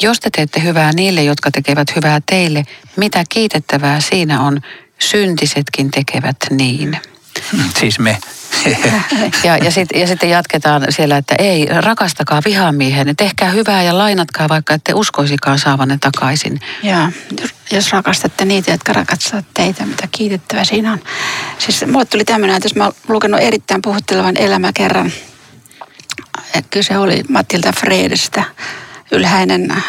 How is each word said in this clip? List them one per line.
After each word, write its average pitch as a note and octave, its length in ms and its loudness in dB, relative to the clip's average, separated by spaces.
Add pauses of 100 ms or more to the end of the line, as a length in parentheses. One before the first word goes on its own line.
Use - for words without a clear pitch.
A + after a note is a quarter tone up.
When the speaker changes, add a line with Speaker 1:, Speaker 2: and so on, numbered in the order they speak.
Speaker 1:
"Jos A3+ 180 2
te A#3 100 -2
teette D#3 340 -2
hyvää D#3+ 280 2
niille, F3 320 2
jotka D3 280 2
tekevät C#3+ 440 0
hyvää D3+ 300 2
teille, E3 380 0 (320)
mitä F#3+ 340 0
kiitettävää D3 720 0
siinä D3+ 420 2
on? C#3+ 200 2 (380)
Syntisetkin D3+ 920 0
tekevät C3 460 -2 (120)
niin." C#3 480 0 (540)
Speaker 2:
Hmm, D#3 120 0 (160)
siis A2 200 0
me. G#2+ 180 0 (480)
<laughs> C#3 340 2 (440)
Speaker 1:
Ja, E3+ 140 4
ja E3+ 140 2
sit-, F3+ 280 0
ja F3 80 2
sitten F3 220 0
jatketaan D3+ 600 2
siellä, C#3+ 280 2
että - 180 0
"Ei, F3 360 2
rakastakaa E3+ 720 0
vihamiehen, C#3+ 720 2
tehkää G3 340 0
hyvää G3+ 340 2
ja F3 140 2
lainatkaa, F#3 520 2
vaikka D#3 240 0
ette - 200 0
uskoisikaan C#3+ 680 0
saavanne C#3 420 0
takaisin." C3+ 580 -2 (240)
Speaker 3:
Joo, F3 240 2 (340)
jos, A#3+ 80 -6 (220)
jos G3+ 200 0
rakastatte F#3 540 -2
niitä, G3 260 2
jotka - 220 -2
rakastavat - 600 -4
teitä, F#3+ 320 -2
mitä - 260 -6
kiitettävää G3+ 520 -2
siinä A3 280 0
on. G#3 80 -2 (580)
Siis - 340 -2
mulle B3+ 140 4
tuli G#3 200 0
tämmönen G#3 280 2
ajatus, F#3+ 220 0
mä G3+ 80 2
oon G3+ 100 2 (140)
lukenut G#3+ 320 2
erittäin G#3 420 0
puhuttelevan F#3 560 0
elämäkerran. F#3+ 720 0 (1600)
Kyse G3+ 280 0
oli G3 320 2
Matilda F#3 420 0
Fredestä, - 720 0 (680)
ylhäinen F#3 760 2